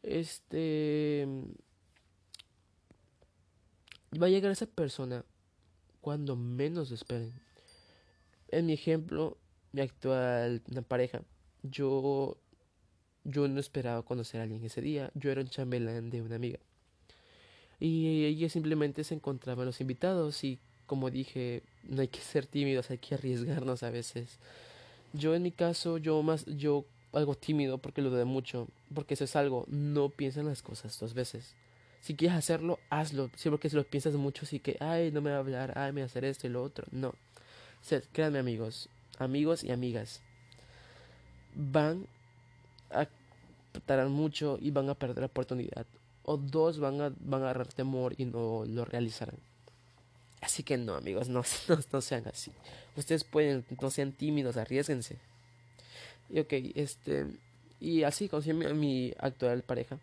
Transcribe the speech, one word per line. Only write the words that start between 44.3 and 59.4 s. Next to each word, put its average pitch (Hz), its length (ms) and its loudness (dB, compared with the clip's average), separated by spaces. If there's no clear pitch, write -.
y 143 100 0
van 139 200 2
a 143 40 0
perder - 260 -2
la 131 60 0
oportunidad. 127 600 -4
O 151 140 0
dos 156 420 2
van 143 220 0
a, 143 200 0
van 135 220 0
a 131 40 2
agarrar 127 220 -2
temor 131 500 -2
y 131 80 -2
no 113 400 -2
lo 113 180 -2
realizarán. 117 540 -4
Así - 220 -2
que 139 140 0
no, 113 180 -2
amigos, 98 340 -2
no, 123 140 2
<laughs> - 120 -6
no, 165 100 8
no 135 80 2
sean 120 280 -4
así. - 240 -10
Ustedes 151 280 0
pueden, 143 400 4
no 135 100 0
sean 139 220 0
tímidos, 139 440 0
arriésguense. 127 600 0
Y - 120 2
ok, 151 120 0
este, - 520 -2
y 160 220 4
así 147 260 2
conocí 151 220 0
a 160 40 4
mi, 165 120 2
a 147 80 2
mi 135 440 2
actual 127 440 0